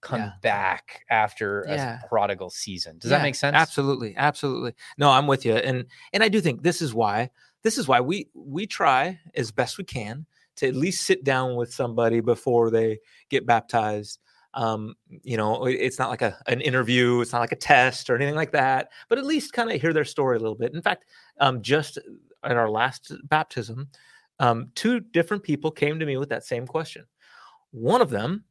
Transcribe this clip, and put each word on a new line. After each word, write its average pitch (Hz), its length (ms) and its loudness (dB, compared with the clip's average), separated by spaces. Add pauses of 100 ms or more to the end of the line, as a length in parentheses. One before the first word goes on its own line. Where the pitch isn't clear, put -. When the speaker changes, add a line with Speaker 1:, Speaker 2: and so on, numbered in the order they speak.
Speaker 1:
come 120 180 -4
Speaker 2:
Yeah. 104 120 -8 (100)
Speaker 1:
back 101 640 -2
after 104 580 0
Speaker 2:
Yeah. 127 380 -4
Speaker 1:
a - 20 -20
prodigal 101 440 0
season." 85 480 -10
Does 113 100 -8
that 139 100 4
Speaker 2:
Yeah, 147 40 2
Speaker 1:
make 143 120 -2
sense? 143 220 0
Speaker 2:
absolutely. 139 580 0
Absolutely. 131 600 -2 (240)
No, 143 120 6
I'm 135 160 6
with 135 200 2
you. 113 100 4
And, 127 300 -2 (260)
and 202 100 2
I 220 60 4
do 202 140 4
think 131 220 0
this 170 180 0
is 139 100 -2
why, 110 380 0 (320)
this 220 160 0
is 175 100 -4
why 123 120 6
we, 147 340 -2
we 139 320 -8
try 160 520 2 (160)
as 120 180 -4
best - 260 -2
we 190 60 -8
can 123 420 -10 (300)
to 135 120 0
at 127 60 -2
least 175 320 -2
sit 190 180 0
down 131 320 0
with 120 160 -4
somebody 117 480 0
before 117 500 2
they 113 280 2 (320)
get 131 160 0
baptized. 110 760 0 (320)
Um, 110 440 -4 (260)
you 120 160 -4
know, 110 260 0
it, 131 120 2
it's 127 220 -2
not 127 120 0
like 120 120 -4
a, 117 140 0 (100)
an 123 140 0
interview, 123 600 2
it's 117 100 -6
not 120 80 0
like 117 120 -2
a - 40 -6
test 127 540 2
or 120 60 2
anything 143 180 -2
like 156 180 -4
that, 131 380 0 (180)
but 233 80 2
at 269 80 -4
least 294 300 -2
kinda 226 240 -2
hear 156 160 0
their 151 100 2
story 131 320 0
a 110 40 0
little 110 160 -4
bit. 117 180 -4
In 170 80 -8
fact, - 240 -2 (340)
um, 131 220 2
just 143 360 0 (460)
at 120 120 0
our 113 140 2
last 120 420 -2 (120)
baptism, 135 640 -4 (500)
um, 117 380 2
two 240 240 0
different 180 420 -2
people 151 280 -2
came 151 280 -2
to 160 80 -4
me 139 100 -2
with 143 120 -4
that 123 160 -6
same - 220 -6
question. - 380 -8 (680)
One 135 280 2
of 170 100 4
them 131 400 -4